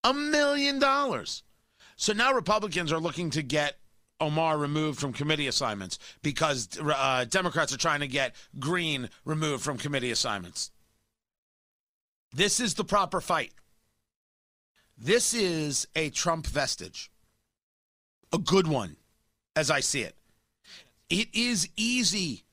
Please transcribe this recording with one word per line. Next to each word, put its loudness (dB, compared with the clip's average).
A 6
million 2
dollars. 0
So 0
now 4
Republicans 0
are 0
looking -2
to -2
get -2
Omar 2
removed 0
from -4
committee 0
assignments -4
because, 0
uh, 2
Democrats 0
are -6
trying 0
to -4
get -2
Green -2
removed -2
from -4
committee -2
assignments. -4
This 2
is 0
the -2
proper 2
fight. -2
This 2
is 0
a 0
Trump 0
vestige. -4
A 0
good 4
one, -2
as 2
I 2
see -2
it. -8
It 0
is 2
easy. 0